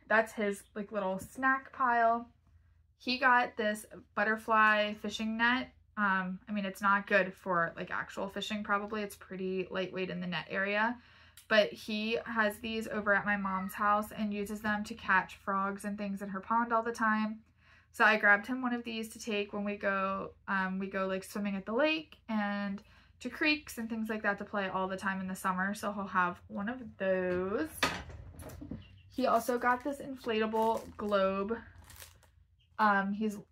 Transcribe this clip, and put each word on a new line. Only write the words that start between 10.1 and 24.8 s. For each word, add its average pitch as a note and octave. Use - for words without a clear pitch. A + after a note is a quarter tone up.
the F3+
net E3+
area. G#3
But G#3+
he A3
has G#3+
these A3+
over G#3
at F#3
my G#3
mom's F#3+
house G#3
and G#3
uses G#3
them G#3
to A3
catch F#3+
frogs G3
and G3+
things G3+
in G3+
her F#3+
pond A#3
all A3+
the A#3
time. G#3+
So A#3
I G#3+
grabbed G#3
him C4
one B3
of A#3+
these A3+
to A3
take G#3
when G#3
we G#3
go, G3
um, F#3+
we F#3+
go, F#3+
like, F#3+
swimming G3+
at F#3
the G#3+
lake D#4
and G3+
to B3
creeks D4+
and A3+
things A3
like G#3+
that G3+
to G#3
play G3
all F#3